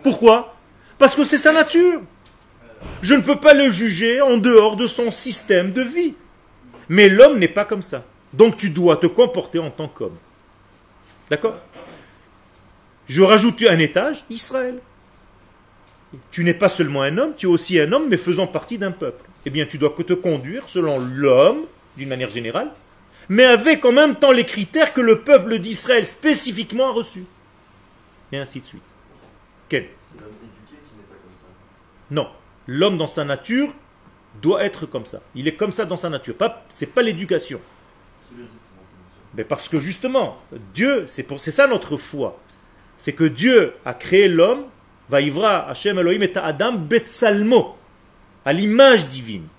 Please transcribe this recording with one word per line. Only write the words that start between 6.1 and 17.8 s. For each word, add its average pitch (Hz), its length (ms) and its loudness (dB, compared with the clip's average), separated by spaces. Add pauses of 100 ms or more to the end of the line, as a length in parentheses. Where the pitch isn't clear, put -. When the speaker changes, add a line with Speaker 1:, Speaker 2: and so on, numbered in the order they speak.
Speaker 1:
Mais 196 180 6
l'homme 240 320 8
n'est 175 80 2
pas 202 160 -4
comme 202 180 -8
ça. 131 240 -10 (280)
Donc 214 240 4
tu 202 140 -2
dois 165 260 2
te 170 100 2
comporter 180 500 0
en 160 140 -6
tant 156 160 -12
qu'homme. 92 300 -12 (1120)
D'accord ? 214 260 -4 (1500)
Je 139 140 0
rajoute 208 420 4
un 185 160 4
étage, 190 500 -2
Israël. 247 500 -8 (1500)
Tu - 140 -8
n'es 170 100 2
pas 180 140 0
seulement 143 360 -2
un 147 140 -4
homme, 294 200 -2
tu - 80 -8
es 180 40 0
aussi 170 300 0
un 151 140 0